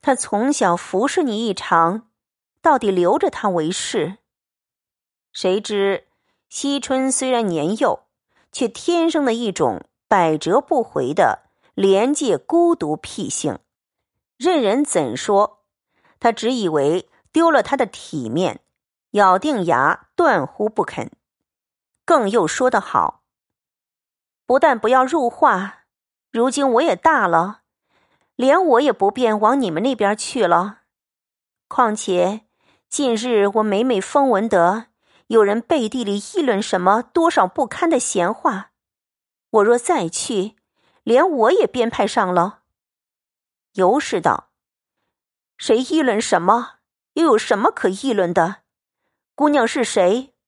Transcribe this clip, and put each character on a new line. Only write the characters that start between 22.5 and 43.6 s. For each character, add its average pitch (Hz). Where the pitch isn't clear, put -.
得 233
好 -
：“不 262
但 285
不 214
要 254
入 262
画， 196
如 233
今 269
我 240
也 302
大 254
了， 175
连 285
我 254
也 277
不 196
便 220
往 233
你 202
们 160
那 262
边 208
去 220
了。 175
况 220
且 185
近 254
日 214
我 220
每 208
每 247
风 277
闻 220
得 196
有 226
人 202
背 240
地 247
里 202
议 349
论 214
什 -
么 190
多 339
少 190
不 240
堪 -
的 311
闲 185
话， 214
我 214
若 240
再 240
去， 202
连 262
我 262
也 370
编 233
排 208
上 202
了。” 180